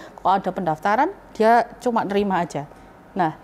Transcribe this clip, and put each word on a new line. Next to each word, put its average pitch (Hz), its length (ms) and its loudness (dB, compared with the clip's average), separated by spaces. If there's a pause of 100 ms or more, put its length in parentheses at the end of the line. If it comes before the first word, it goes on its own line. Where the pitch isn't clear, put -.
(160)
kalau 190 240 0
ada 190 80 -6
pendaftaran, 202 640 0 (240)
dia 226 400 4
cuma 226 320 -2
nerima 202 320 0
aja. 156 240 -6 (480)
Nah, 165 320 -2